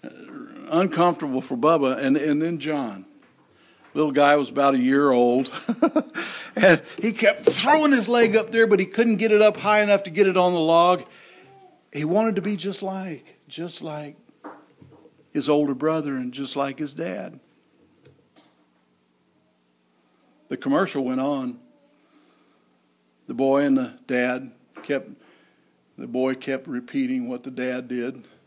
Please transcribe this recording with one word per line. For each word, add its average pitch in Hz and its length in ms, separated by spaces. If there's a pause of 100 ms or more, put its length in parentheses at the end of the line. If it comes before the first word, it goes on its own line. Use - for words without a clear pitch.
uh, - 60 (600)
uncomfortable 160 680
for 127 140
Bubba. 135 420
And, 135 200
and 147 240
then 165 180
John, 135 460 (880)
little 147 180
guy 143 260
was 131 120
about 139 260
a 127 40
year 135 320
old, 123 400 (560)
<laughs> - 480
and 190 260 (200)
he 220 100
kept - 300
throwing 294 500
his 226 160
leg 233 280
up 220 160
there, 226 140
but 196 140
he 294 60
couldn't 226 320
get 208 140
it 208 100
up 214 160
high 214 240
enough 202 220
to 185 60
get 190 180
it 185 100
on 180 160
the 175 60
log. 170 440 (880)
He 147 140
wanted 208 300
to 202 60
be 202 140
just 185 280
like, 190 540 (100)
just 165 340
like 151 340 (1160)
his 147 180
older 147 240
brother 147 420
and 123 180
just 135 220
like 139 240
his 143 140
dad. - 460 (3000)
The - 80
commercial 143 460
went 127 180
on. 131 380 (1700)
The 131 60
boy 135 300
and 135 140
the 127 160 (140)
dad 127 440 (320)
kept, 139 260 (880)
the 127 100
boy 127 280
kept 135 320
repeating 127 600
what 123 160
the 135 80
dad 127 360
did. 123 380 (220)